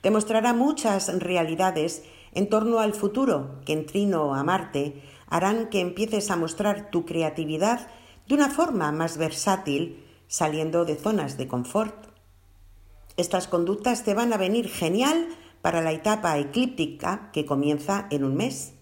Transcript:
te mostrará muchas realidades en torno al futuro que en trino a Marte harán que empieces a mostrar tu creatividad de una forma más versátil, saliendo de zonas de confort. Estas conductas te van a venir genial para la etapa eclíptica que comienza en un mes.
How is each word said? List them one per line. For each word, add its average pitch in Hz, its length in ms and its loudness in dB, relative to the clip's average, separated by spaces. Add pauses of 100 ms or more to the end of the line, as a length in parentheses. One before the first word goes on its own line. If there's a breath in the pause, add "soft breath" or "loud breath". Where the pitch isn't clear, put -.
te 196 100 2
mostrará 220 420 2
muchas 233 540 2 (120)
realidades 175 840 0 (300 loud breath)
en 202 140 0
torno 220 320 2
al 214 140 2
futuro 208 720 0
que 156 80 0
en 156 120 -2
trino 170 500 0
a 139 80 0
Marte 151 580 -2 (260 loud breath)
harán 208 420 0
que 196 100 0
empieces 196 500 -2
a 180 60 0
mostrar 202 560 -2
tu 170 140 0
creatividad 165 800 0 (400 loud breath)
de 262 80 4
una 285 140 4
forma 226 420 0
más 160 260 -2
versátil, 160 880 -2 (220 loud breath)
saliendo 160 560 0
de 151 140 -2
zonas 160 400 -2
de 131 100 -6
confort. 160 480 -2 (1200)
Estas 185 320 -2
conductas 208 560 0
te 208 100 0
van 233 200 0
a 214 40 0
venir 202 300 2
genial 269 640 0 (320 loud breath)
para 170 200 2
la 160 120 0
etapa 175 440 0
eclíptica 180 960 -2
que 147 140 -2
comienza 147 640 0
en 139 160 0
un 135 100 0
mes. 226 460 -4